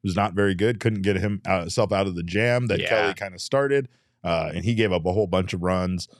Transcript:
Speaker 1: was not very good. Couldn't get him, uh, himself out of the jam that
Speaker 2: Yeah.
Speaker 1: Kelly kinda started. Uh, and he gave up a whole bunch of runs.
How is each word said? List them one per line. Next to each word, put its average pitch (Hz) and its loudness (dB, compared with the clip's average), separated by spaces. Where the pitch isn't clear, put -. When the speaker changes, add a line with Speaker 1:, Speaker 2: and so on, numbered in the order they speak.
Speaker 1:
was 92 -2
not 101 2
very 101 2
good. 107 0
Couldn't 110 0
get 98 2
him, 101 -2
uh, 95 2
himself 90 0
out 98 2
of 95 -4
the 85 -6
jam 117 0
that 98 0
Speaker 2:
Yeah. 87 -2
Speaker 1:
Kelly 107 0
kinda 95 -10
started. 139 0
Uh, 82 0
and 85 -6
he 113 0
gave 107 4
up 87 2
a 90 2
whole 104 2
bunch 92 0
of 87 -4
runs. 92 0